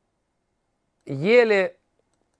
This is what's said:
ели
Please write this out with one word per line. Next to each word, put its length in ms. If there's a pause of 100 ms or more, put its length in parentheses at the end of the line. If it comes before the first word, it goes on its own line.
(1040)
ели 720 (640)